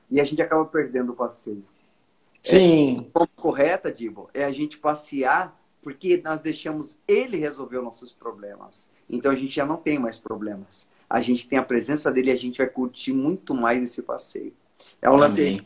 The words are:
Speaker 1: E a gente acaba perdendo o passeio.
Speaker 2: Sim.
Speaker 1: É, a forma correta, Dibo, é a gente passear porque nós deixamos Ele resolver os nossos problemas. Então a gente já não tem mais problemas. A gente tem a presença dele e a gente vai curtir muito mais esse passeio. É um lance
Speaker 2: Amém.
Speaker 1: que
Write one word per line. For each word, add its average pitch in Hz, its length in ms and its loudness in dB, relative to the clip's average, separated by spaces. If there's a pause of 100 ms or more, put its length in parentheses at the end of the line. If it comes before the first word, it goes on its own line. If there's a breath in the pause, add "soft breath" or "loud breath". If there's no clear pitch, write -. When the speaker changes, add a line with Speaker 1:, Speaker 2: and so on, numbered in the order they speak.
(100)
Speaker 1:
E 135 100 4
a 147 60 4
gente 151 160 -2
acaba 160 240 2
perdendo 127 460 -2
o 120 40 -10
passeio. 107 480 -8 (760)
Speaker 2:
Sim. 160 540 6 (100)
Speaker 1:
É, - 20 -20
a - 40 -20
forma 170 240 2
correta, 151 540 0
Dibo, 107 440 -12
é 139 100 -2
a 139 80 -4
gente 147 240 -6
passear 151 840 -2 (220)
porque 175 420 -2
nós 156 200 -6
deixamos 156 540 -8 (120)
Ele 220 300 2
resolver 131 400 -6
os 123 60 -6
nossos 120 280 -16
problemas. 101 760 -16 (200)
Então 131 240 0
a - 40 4
gente 135 160 -6
já 147 120 -2
não 156 120 -4
tem 151 220 -2
mais 117 200 -4
problemas. 104 680 -10 (220)
A 120 120 0
gente 120 280 0
tem 135 100 0
a 123 60 0
presença 135 460 -2
dele 131 200 2
e - 20 4
a 127 40 2
gente 123 220 -8
vai 131 100 2
curtir 127 440 -6
muito 143 420 -2
mais 123 280 0
esse 120 200 -8
passeio. - 500 -10 (480 soft breath)
É - 100 2
um 135 60 8
lance 147 240 6
Speaker 2:
Amém. - 180 2
Speaker 1:
que - 80 -12